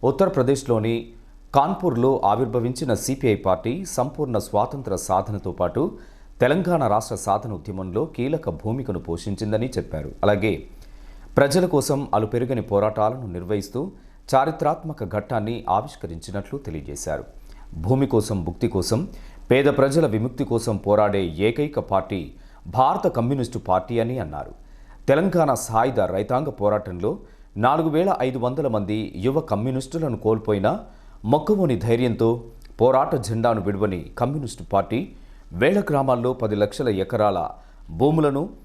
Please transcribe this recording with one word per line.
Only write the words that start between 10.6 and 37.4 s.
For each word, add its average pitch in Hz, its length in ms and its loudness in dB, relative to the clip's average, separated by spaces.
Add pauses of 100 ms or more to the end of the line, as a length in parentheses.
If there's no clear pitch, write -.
ప్రజల 139 360 4
కోసం 143 280 2 (160)
అలుపెరుగని 117 540 0
పోరాటాలను 107 640 2
నిర్వహిస్తూ 98 460 -4 (500)
చారిత్రాత్మక 156 760 0 (100)
ఘట్టాన్ని 110 400 -2 (220)
ఆవిష్కరించినట్లు 98 800 -8 (100)
తెలియజేశారు. 73 580 -8 (600)
భూమి 131 280 2
కోసం, - 240 2 (120)
భుక్తి 98 260 -2
కోసం, 110 260 0 (500)
పేద 135 180 6 (100)
ప్రజల 139 340 4
విముక్తి 113 380 -2
కోసం 117 240 0 (100)
పోరాడే 101 380 4 (240)
ఏకైక 147 320 0 (100)
పార్టీ 95 320 0 (560)
భారత 160 300 2 (100)
కమ్యూనిస్టు 120 440 -2 (100)
పార్టీ 92 340 0
అని 123 200 -4
అన్నారు. 73 280 -10 (560)
తెలంగాణ 160 420 4 (140)
సాయుధ 113 360 2 (140)
రైతాంగ 127 460 -2
పోరాటంలో 104 500 0 (560)
నాలుగు 160 300 4
వేల 185 160 2 (140)
ఐదు 131 180 -2
వందల 135 320 -2
మంది 104 240 -2 (260)
యువ 135 140 2 (100)
కమ్యూనిస్టులను 131 760 -2
కోల్పోయినా 107 460 2 (600)
మొక్కవోని 151 540 2
ధైర్యంతో 117 440 2 (520)
పోరాట 131 320 4 (140)
జెండాను 113 380 2
విడువని 98 340 0 (200)
కమ్యూనిస్టు 127 540 -4
పార్టీ 107 280 0 (600)
వేల 190 180 4 (100)
గ్రామాల్లో 131 420 2 (120)
పది 104 180 0
లక్షల 123 260 0 (180)
ఎకరాల 104 340 2 (600)